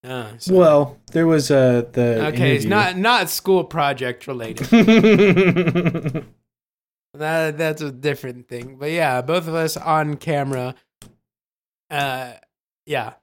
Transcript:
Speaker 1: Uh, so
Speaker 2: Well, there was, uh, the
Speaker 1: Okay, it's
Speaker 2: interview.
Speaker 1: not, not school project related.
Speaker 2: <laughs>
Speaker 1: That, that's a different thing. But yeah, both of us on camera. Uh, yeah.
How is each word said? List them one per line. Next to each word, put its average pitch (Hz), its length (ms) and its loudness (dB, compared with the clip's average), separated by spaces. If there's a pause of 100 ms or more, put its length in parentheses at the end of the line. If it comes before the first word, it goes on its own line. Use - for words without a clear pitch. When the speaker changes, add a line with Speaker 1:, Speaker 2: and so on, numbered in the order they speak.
Speaker 1:
Uh, 123 340 -12
so 185 180 -4
Speaker 2:
Well, 151 420 4 (140)
there 165 160 0
was, 151 240 2
uh, 123 400 4
the 120 360 0
Speaker 1:
Okay, 127 280 2
it's - 100 -4
Speaker 2:
interview. - 40 -2
Speaker 1:
not, 185 280 0
not 208 320 0
school 185 340 0
project 135 640 -4
related. 120 420 -8
Speaker 2:
<laughs> 180 1700 4 (760)
Speaker 1:
That, 156 440 -4
that's 156 240 -4
a 147 100 -8
different 127 560 -8
thing. 127 300 -14
But 147 140 -8
yeah, 143 300 0
both 165 280 -2
of 160 40 -6
us 160 220 -4
on 156 400 -2
camera. 139 600 -6 (1120)
Uh, 131 420 -6 (540)
yeah. 131 380 -6